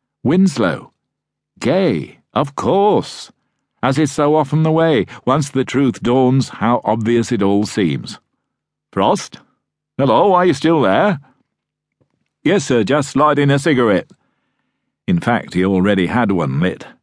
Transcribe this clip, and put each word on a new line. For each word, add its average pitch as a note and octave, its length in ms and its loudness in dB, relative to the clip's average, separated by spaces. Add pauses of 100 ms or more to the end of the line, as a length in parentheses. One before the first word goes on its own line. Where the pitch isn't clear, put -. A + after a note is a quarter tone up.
(220)
Winslow. C3+ 720 0 (640)
Gay, C3+ 640 -2 (120)
of C#3 220 -4
course. F3+ 800 -2 (500)
As C#3 160 0
is D3+ 140 0
so D3+ 240 0
often D#3 260 0
the D#3+ 80 0
way, D#3+ 360 2 (180)
once C#3+ 260 -2
the C3 140 -2
truth C3 360 -2
dawns, B2+ 600 0
how A#2 240 0
obvious A2+ 480 -2
it G2+ 100 -2
all G2+ 220 2
seems. D2 560 -4 (720)
"Frost? A2 480 -2 (580)
Hello, C#3+ 360 2
are F3+ 120 2
you D#3 80 2
still D#3+ 280 2
there?" C#3 360 2 (1300)
"Yes, F#3 220 0
sir, A#2+ 180 2
just C#3 320 -2
lighting C#3+ 340 2
a C#3+ 80 2
cigarette." B2 540 0 (960)
In F2+ 100 0
fact, - 360 -4
he F#2 100 0
already F#2+ 420 2
had G#2+ 240 -2
one F2 300 -2
lit. - 260 -4 (160)